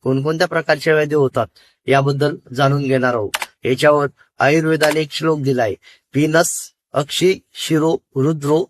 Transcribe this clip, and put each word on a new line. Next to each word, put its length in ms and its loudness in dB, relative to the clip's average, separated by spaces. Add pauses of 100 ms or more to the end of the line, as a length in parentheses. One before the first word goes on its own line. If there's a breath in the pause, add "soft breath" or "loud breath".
कोणकोणत्या 440 0
प्रकारच्या 460 0
व्याधी 220 0
होतात 320 0 (400 soft breath)
याबद्दल 480 0 (200)
जाणून 280 0
घेणार 300 0
आहोत. 240 -4 (280 loud breath)
याच्यावर 420 2 (320 soft breath)
आयुर्वेदाने 600 2
एक 120 -6
श्लोक 280 -2
दिलाय, 340 0 (400 soft breath)
"पीनस 380 2 (420)
अक्षी 400 0 (200)
शिरो 420 0 (200)
रुद्रो 540 0